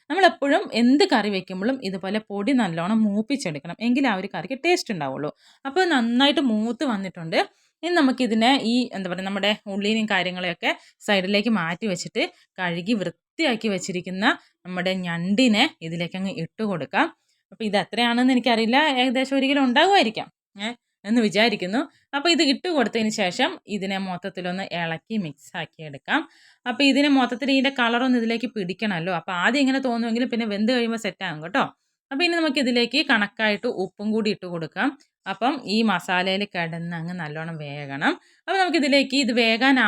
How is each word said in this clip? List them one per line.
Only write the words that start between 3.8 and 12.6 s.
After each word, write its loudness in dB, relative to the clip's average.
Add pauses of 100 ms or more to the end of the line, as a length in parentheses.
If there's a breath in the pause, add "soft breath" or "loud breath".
എങ്കിലേ 2
ആ 0
ഒരു -6
കറിക്ക് -6
ടേസ്റ്റ് 0
ഉണ്ടാവുള്ളൂ. -4 (380 soft breath)
അപ്പോൾ 2
നന്നായിട്ട് 2
മൂത്ത് -2
വന്നിട്ടുണ്ട്. -4 (440)
ഇനി -2
നമുക്കിതിനെ 4 (200)
ഈ, 2 (220)
എന്താ -6
പറയുക, -6
നമ്മുടെ 0 (220)
ഉള്ളിനെയും 0
കാര്യങ്ങളെയൊക്കെ -2 (340 soft breath)
സൈഡിലേക്ക് 2
മാറ്റി -4
വെച്ചിട്ട് -4 (340 soft breath)
കഴുകി -2